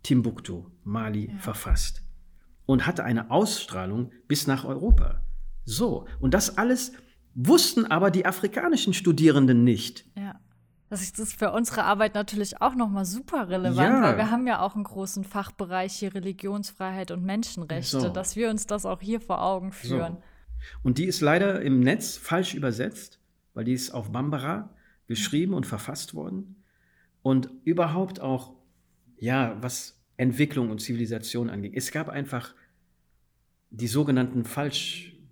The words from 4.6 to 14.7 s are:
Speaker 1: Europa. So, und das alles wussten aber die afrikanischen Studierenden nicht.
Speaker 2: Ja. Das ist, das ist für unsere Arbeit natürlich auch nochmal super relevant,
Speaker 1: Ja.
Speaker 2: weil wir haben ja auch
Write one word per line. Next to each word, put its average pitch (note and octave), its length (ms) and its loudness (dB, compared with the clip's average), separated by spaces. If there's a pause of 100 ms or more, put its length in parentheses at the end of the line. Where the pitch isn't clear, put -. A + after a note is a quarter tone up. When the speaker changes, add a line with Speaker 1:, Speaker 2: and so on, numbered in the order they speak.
Speaker 1:
Europa. - 600 2 (400)
So, D#3 420 -2 (140)
und C3+ 140 2
das G3+ 220 2
alles B3 360 0 (420)
wussten A3+ 500 4
aber F3 280 4
die F#3 120 2
afrikanischen G3+ 720 0
Studierenden C#3 680 6
nicht. - 420 2 (100)
Speaker 2:
Ja. G3+ 240 -10 (480)
Das G3 140 -6
ist, - 160 -8
das A3 120 -6
ist - 100 -12
für G#3+ 100 2
unsere A3+ 320 -2
Arbeit G#3 320 2
natürlich G#3 480 -4
auch B3+ 140 2
nochmal G3+ 280 0
super A3 440 -4
relevant, F#3 280 0 (120)
Speaker 1:
Ja. B3+ 140 6
Speaker 2:
weil D3 140 6
wir G#3+ 140 2
haben B3 160 0
ja A3+ 140 0
auch G3 160 -2